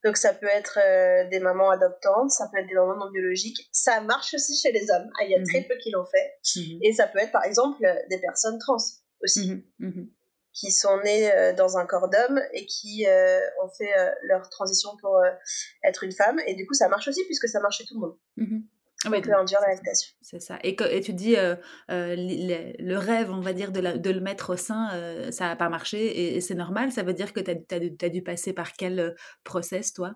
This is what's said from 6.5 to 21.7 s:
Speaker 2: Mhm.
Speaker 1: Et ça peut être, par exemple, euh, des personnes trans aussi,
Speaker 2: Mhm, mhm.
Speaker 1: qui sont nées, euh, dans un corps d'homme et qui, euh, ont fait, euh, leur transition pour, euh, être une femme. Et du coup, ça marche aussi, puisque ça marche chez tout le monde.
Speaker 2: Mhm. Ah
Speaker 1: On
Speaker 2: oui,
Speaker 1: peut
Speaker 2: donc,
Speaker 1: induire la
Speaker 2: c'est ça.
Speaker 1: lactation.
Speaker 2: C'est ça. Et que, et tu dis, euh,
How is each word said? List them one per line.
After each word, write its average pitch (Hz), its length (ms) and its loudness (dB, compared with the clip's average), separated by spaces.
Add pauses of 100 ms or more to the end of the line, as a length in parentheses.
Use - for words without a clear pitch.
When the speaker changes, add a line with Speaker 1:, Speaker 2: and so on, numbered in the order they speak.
Speaker 2:
Mhm. 165 220 -10
Speaker 1:
Et 214 100 6
ça 214 160 4
peut 196 100 -2
être, 220 140 -2
par 214 120 2
exemple, 233 400 0
euh, 180 100 4 (140)
des 185 120 -6
personnes 226 400 -2
trans 254 160 0 (480)
aussi, 190 260 0
Speaker 2:
Mhm, 190 120 -8 (180)
mhm. 185 300 -8 (420)
Speaker 1:
qui - 180 -10
sont 196 320 2
nées, 208 300 4
euh, 185 220 4
dans 185 220 4
un 175 100 0
corps 185 220 0
d'homme 247 320 4 (120)
et - 140 -8
qui, 214 420 -6
euh, 185 320 6 (240)
ont 185 120 -8
fait, 202 220 0
euh, 185 120 2 (140)
leur 185 240 2
transition 196 420 -2 (100)
pour, 196 160 2
euh, 180 140 8 (520)
être 185 220 0
une 190 80 -6
femme. 202 340 2
Et 185 80 -4
du 190 120 -8
coup, 285 80 -4
ça 226 140 6
marche 202 200 0
aussi, 359 160 -2
puisque 269 240 -4
ça 214 100 -2
marche 202 200 0
chez 233 80 -12
tout - 80 -20
le 220 60 -6
monde. 170 180 -8 (180)
Speaker 2:
Mhm. 220 260 -4 (420)
Ah 214 40 -4
Speaker 1:
On 214 40 -2
Speaker 2:
oui, 202 80 0
Speaker 1:
peut 226 100 -4
Speaker 2:
donc, 196 100 6
Speaker 1:
induire 190 200 2
la 202 60 2
Speaker 2:
c'est 196 100 2
ça. 185 60 -16
Speaker 1:
lactation. - 400 -4
Speaker 2:
C'est 175 180 -16
ça. - 240 -14
Et 190 100 -2
que, 220 100 -4
et - 180 0
tu 202 100 -6
dis, 208 240 2
euh, 185 180 2 (360)